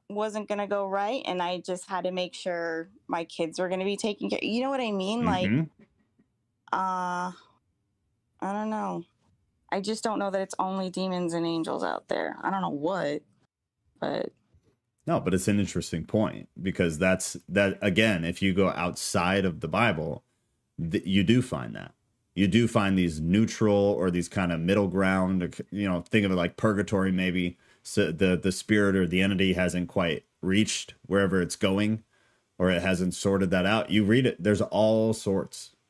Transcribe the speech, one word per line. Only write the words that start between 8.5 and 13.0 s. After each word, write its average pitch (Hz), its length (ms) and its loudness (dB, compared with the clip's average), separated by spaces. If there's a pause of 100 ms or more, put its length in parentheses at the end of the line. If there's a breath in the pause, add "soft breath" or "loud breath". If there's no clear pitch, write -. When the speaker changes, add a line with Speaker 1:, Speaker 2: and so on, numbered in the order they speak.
Speaker 1:
don't 214 160 -6
know. 196 360 -6 (640)
I 196 100 0
just 214 240 -4
don't 214 140 -2
know 202 120 -2
that 190 100 0
it's 190 180 -6
only 190 320 -2
demons 185 420 -2
and 170 140 -2
angels 160 360 -2
out - 260 -4
there. - 340 -2
I - 80 -4
don't 190 100 -2
know 175 80 -2
what, 151 540 -4 (800)